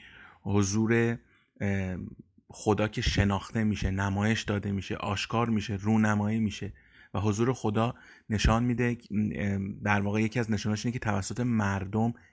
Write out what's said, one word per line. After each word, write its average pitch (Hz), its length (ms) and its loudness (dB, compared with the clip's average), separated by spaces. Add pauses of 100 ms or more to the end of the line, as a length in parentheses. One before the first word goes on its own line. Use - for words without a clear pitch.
(420)
حضور، 110 760 2 (420)
اه، 98 360 -2 (520)
خدا 107 400 2
که 120 120 -6
شناخته 101 640 0
می‌شه، 98 260 0
نمایش 101 520 0
داده 101 300 -2
می‌شه، 98 240 -4
آشکار 113 520 -2
می‌شه، 107 260 0
رونمایی 107 640 2
می‌شه 104 320 -4 (420)
و 101 60 0
حضور 107 320 2
خدا 113 420 0 (340)
نشان 113 360 4
می‌ده، 120 340 0 (360)
اه، 98 240 -2 (260)
در 101 160 2
واقع 101 220 0
یکی 113 180 -2
از 110 100 -2
نشاناش 107 360 -2
اینه 120 60 -2
که 127 60 -6
توسط 104 420 -4
مردم 110 760 0 (180)